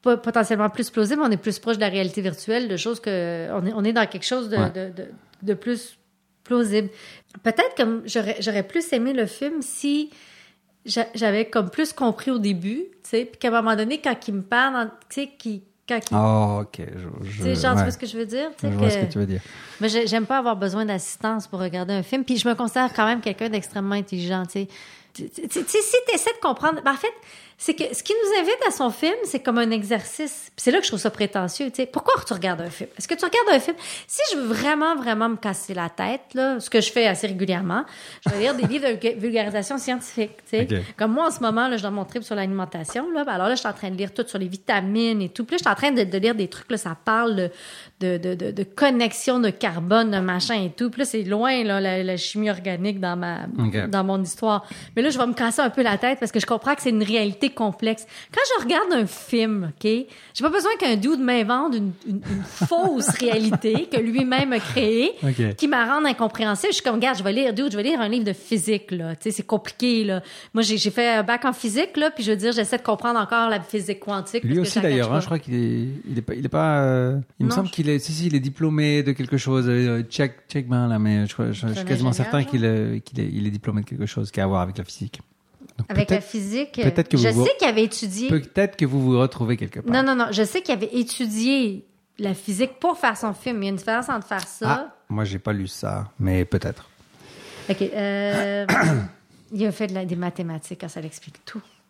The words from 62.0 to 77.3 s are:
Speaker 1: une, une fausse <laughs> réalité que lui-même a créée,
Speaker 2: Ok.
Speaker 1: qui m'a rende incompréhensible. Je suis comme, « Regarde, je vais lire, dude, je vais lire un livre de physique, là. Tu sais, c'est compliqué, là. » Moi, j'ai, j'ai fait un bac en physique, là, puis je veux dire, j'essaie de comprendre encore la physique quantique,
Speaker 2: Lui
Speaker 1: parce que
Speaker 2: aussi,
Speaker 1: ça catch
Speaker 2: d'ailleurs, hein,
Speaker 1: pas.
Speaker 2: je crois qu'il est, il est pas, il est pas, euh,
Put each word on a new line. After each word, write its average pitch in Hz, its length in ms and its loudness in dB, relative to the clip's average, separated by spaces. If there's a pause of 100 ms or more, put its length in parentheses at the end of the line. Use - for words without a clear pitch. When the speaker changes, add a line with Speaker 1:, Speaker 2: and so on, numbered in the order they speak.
Speaker 1:
une, 202 140 -2 (100)
une 196 140 -2
fausse 330 640 2
<laughs> - 100 0
réalité 220 720 2
que 277 60 0
lui-même 254 560 2
a 220 80 2
créée, 233 520 2 (120)
Speaker 2:
Ok. 117 320 2
Speaker 1:
qui 302 100 0
m'a 247 180 4
rende 285 220 2
incompréhensible. 220 640 0
Je - 60 2
suis - 80 -4
comme, « 240 120 2
Regarde, 240 220 2
je 190 60 -4
vais 196 80 2
lire, 247 200 2
dude, 240 200 0
je 202 40 -4
vais 208 60 -2
lire 277 180 2
un 214 80 0
livre 233 160 0
de 202 80 0
physique, 208 600 -2
là. 165 240 -4
Tu - 80 -18
sais, 220 80 0
c'est - 140 -6
compliqué, 226 580 0
là. » 190 180 0 (320)
Moi, 226 80 2
j'ai, 214 160 2
j'ai 208 120 2
fait 240 180 2
un 226 160 4
bac 240 200 0
en 254 80 2
physique, 254 440 -2
là, 302 160 2
puis 302 100 -6
je 208 80 0
veux 214 60 4
dire, 220 160 0
j'essaie 226 260 0
de 240 40 -4
comprendre 233 360 0
encore 226 300 2
la 208 120 0
physique 196 380 -4
quantique, 202 460 -4
Speaker 2:
Lui 120 100 2
Speaker 1:
parce 175 40 4
que - 40 4
Speaker 2:
aussi, 170 120 0
Speaker 1:
ça 214 80 2
catch 175 80 4
Speaker 2:
d'ailleurs, 123 200 4
hein, 127 40 2
Speaker 1:
pas. 160 60 4
Speaker 2:
je 180 60 -4
crois 165 140 -2
qu'il 123 140 -6
est, 117 340 0 (200)
il 123 100 -2
est 113 40 -4
pas, - 120 -6
il 127 100 -6
est 123 40 -2
pas, 156 340 2
euh, 131 360 2 (220)